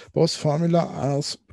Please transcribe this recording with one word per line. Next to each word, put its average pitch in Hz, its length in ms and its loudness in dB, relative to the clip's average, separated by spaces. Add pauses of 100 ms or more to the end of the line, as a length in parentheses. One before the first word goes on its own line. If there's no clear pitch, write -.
(140)
Both 160 220 2
formula 170 500 2
are 139 320 -2
s-, - 200 -4 (160)